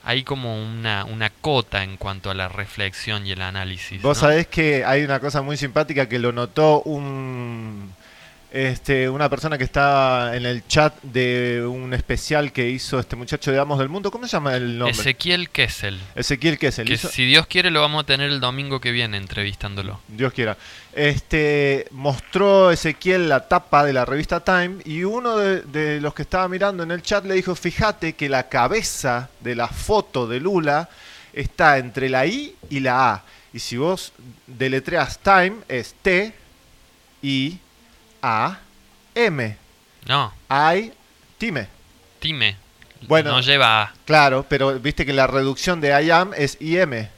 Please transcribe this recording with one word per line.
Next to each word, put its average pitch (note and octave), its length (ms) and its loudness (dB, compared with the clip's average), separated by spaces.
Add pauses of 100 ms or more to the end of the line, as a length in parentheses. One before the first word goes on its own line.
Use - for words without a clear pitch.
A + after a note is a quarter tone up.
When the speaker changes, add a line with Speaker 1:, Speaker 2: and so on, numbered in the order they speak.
Speaker 1:
hay B2+ 220 -4
como B2 360 -6
una, A2 440 -4
una A2 260 -4
cota A#2+ 540 -2
en F#2+ 140 -12
cuanto G2 320 -8
a F#2+ 40 -4
la F#2 140 -6
reflexión G2 800 -8
y F#2+ 60 -6
el F#2 100 -8
análisis, F#2 600 -8
Speaker 2:
Vos C#3 140 2
Speaker 1:
¿no? D3 120 4
Speaker 2:
sabés E3 180 4
que D3 380 0
hay C#3 200 2
una C#3 160 -2
cosa C#3 220 -2
muy C#3+ 140 -4
simpática C#3 520 -2
que B2+ 100 -2
lo A#2+ 140 0
notó D3 500 4
un B2 1080 -8 (600)
este, C3 580 0
una C#3+ 180 0
persona D#3 300 -2
que B2+ 60 -2
está C3 680 2
en B2 120 -4
el B2 200 -4
chat D3+ 360 4
de B2 640 0
un B2+ 260 -8
especial B2+ 600 -2
que A#2+ 180 -2
hizo C3 280 -4
este B2 180 -4
muchacho C3 360 -6
de C3+ 60 4
Amos C#3+ 200 0
del C3+ 120 0
Mundo. G3 200 -4
¿Cómo A#3+ 160 -10
se A#3 60 -6
llama C#3+ 240 0
el A#2+ 220 -4
nombre? A#2+ 200 0
Speaker 1:
Ezequiel E3 520 -2
Kessel. G#2 500 -2 (140)
Speaker 2:
Ezequiel C#3+ 440 0
Kessel. A#2+ 280 -2
Speaker 1:
Que A#2 80 2
Speaker 2:
Hizo A#2 140 -4
Speaker 1:
si B2+ 180 0
Dios D3+ 220 6
quiere F3+ 220 0
lo D#3 120 0
vamos D3 220 -2
a - 20 -8
tener C#3 240 0
el C#3 100 -4
domingo C3+ 400 -4
que B2 120 -2
viene A#2 260 -2
entrevistándolo. G2+ 880 -8
Speaker 2:
Dios B2 240 -4
quiera. G#2+ 240 -2 (380)
Este, D3 960 0
mostró F3 800 4
Ezequiel E3+ 580 0
la C3 200 2
tapa D#3+ 360 4
de C#3+ 80 2
la B2 140 2
revista D3+ 360 -2
Time F#3 420 0
y D#3 200 -6
uno A3+ 320 -2
de, G3 260 2
de D3+ 380 -2
los D3 140 -4
que D3+ 80 -10
estaba F#3 260 -2
mirando F#3 360 -2
en E3 80 -6
el F3 100 -6
chat G3+ 240 -2
le F#3+ 80 -2
dijo, F#3 200 0
"Fíjate F3 600 -2
que D3 160 -6
la B2+ 180 0
cabeza C3 800 -2 (120)
de A#2+ 140 -6
la A#2 140 -2
foto G3 580 0
de A#2+ 140 -4
Lula E3 480 0 (460)
está C#3+ 440 4
entre B2+ 300 -4
la C3 180 2
I C#4 280 -6 (160)
y C#3 100 -4
la B2+ 320 4
A. F#2+ 120 -6 (280)
Y A#2 60 -14
si - 180 -8
vos E3+ 360 -2 (340)
deletreas C3 720 -2
Time G3 380 4 (120)
es B2 320 -6
T G3+ 320 0 (880)
I C#3 360 -2 (640)
A B2+ 360 0 (560)
M." C#3+ 420 -2 (500)
Speaker 1:
No. C3 260 -2 (180)
Speaker 2:
I, E3 420 2 (460)
Time. D3+ 280 -4 (540)
Speaker 1:
Time. A#2 360 0 (460)
Speaker 2:
Bueno, D3 300 2
Speaker 1:
No B2+ 100 4
lleva B2 400 6
A. G2+ 100 -4 (140)
Speaker 2:
claro, C#3+ 420 6
pero C3+ 320 2
viste D3 240 -2
que C#3 80 -2
la C3+ 140 6
reducción C3+ 560 0
de C#3+ 60 2 (140)
I E3 80 2
am F#3 260 4
es C#3+ 240 -2
I D#3+ 180 0
M. A#2+ 400 0